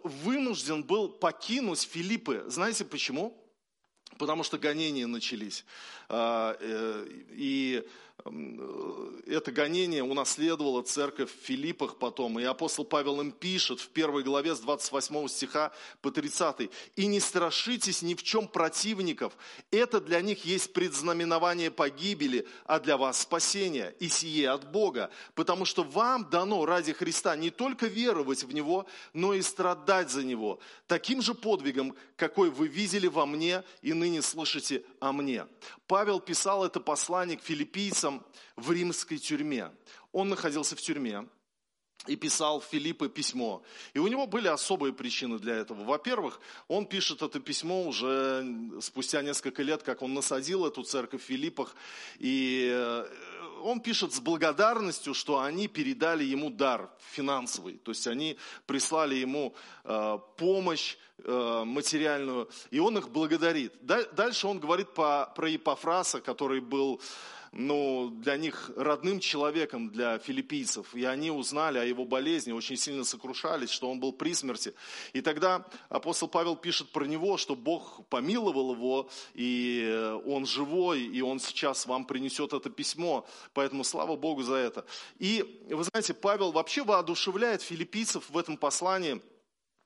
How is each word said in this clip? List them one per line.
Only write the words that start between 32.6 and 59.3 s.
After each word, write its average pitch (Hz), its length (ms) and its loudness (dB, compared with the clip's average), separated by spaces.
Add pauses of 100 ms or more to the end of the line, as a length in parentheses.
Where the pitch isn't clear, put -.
видели 185 400 2
во 147 180 4
мне 165 380 0 (180)
и 147 100 0
ныне 165 300 2
слышите 147 600 -2 (160)
о 139 120 2
мне». 139 340 -2 (420)
Павел 196 320 4
писал 196 440 0
это 175 140 -2
послание 170 600 0
к - 40 -18
филиппийцам 156 800 -2 (320)
в 117 160 -4
римской 170 460 0
тюрьме. 139 540 -2 (420)
Он 196 160 2
находился 156 480 0
в - 40 -10
тюрьме 123 460 -2 (800)
и 143 100 -2
писал 151 440 2
в - 40 -10
Филиппы 151 440 -2
письмо. 120 540 -4 (320)
И 139 40 0
у 165 80 4
него 254 200 0
были 190 220 0
особые 147 440 2
причины 120 460 -4
для 113 160 -2
этого. 107 300 -4
Во-первых, 151 560 -2 (280)
он 190 180 0
пишет 175 360 -2
это 147 180 -2
письмо 170 460 -2
уже 131 600 0 (340)
спустя 135 420 -2
несколько 143 400 -2
лет, 151 200 0
как - 200 -4
он 131 100 -2
насадил 143 540 0
эту 135 160 -4
церковь 139 400 -4
в - 40 -16
Филиппах. 139 480 -2 (440)
И, 127 520 2
э, 120 360 0 (560)
он 226 180 0
пишет 196 320 0
с 135 80 -2
благодарностью, 165 920 2
что 143 260 0
они 160 260 0
передали 151 580 2
ему 139 260 0
дар 113 400 0 (220)
финансовый. 127 640 -2
То 113 140 -8
есть - 140 -4
они 139 300 -2 (300)
прислали 139 480 2
ему, 131 400 -2 (300)